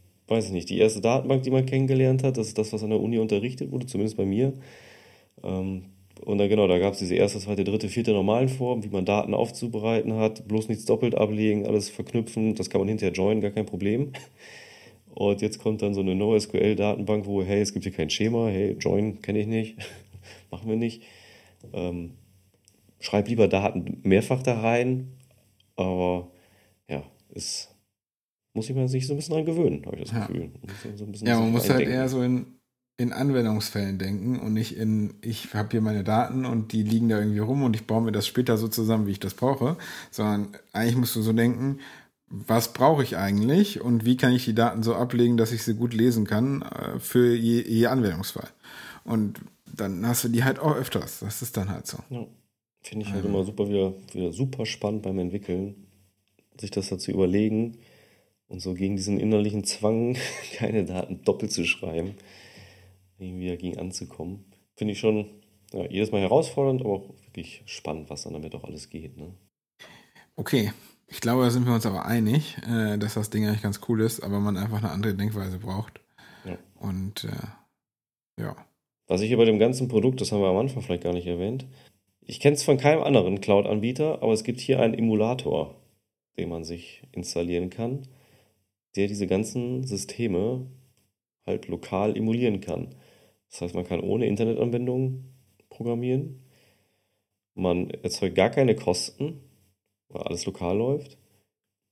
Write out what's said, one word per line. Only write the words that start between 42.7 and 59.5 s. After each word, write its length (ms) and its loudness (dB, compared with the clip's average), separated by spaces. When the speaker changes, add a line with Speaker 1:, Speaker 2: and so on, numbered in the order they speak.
Speaker 2:
brauche 300 4
ich 140 -2
eigentlich 640 4
und 240 2
wie 120 4
kann 160 4
ich 120 2
die 100 0
Daten 280 2
so 120 2
ablegen, 420 4
dass 160 4
ich 120 -4
sie 100 0
gut 180 -2
lesen 340 4
kann, 360 0
äh, 380 -8
für 340 6
je, 280 2
je 240 2
Anwendungsfall. 640 0
Und 360 -2
dann 320 -4
hast 180 0
du 40 0
die 160 2
halt 140 2
auch 180 0
öfters. 440 -4
Das 220 -8
ist 140 -6
dann 140 -2
halt 160 -8
so. 120 -12
Speaker 1:
Ja. 160 -10
Finde 240 -8
ich 60 -6
halt 120 -2
Speaker 2:
Ähm. 80 0
Speaker 1:
immer 120 2
super, 240 -4
wieder, 260 2
wieder 200 -4
super 340 -4
spannend 360 -4
beim 160 -4
Entwickeln, 680 -4
sich 100 -8
das 180 -4
da 100 -4
zu 120 -8
überlegen 680 2
und 120 -12
so 140 -4
gegen 220 -2
diesen 240 0
innerlichen 440 2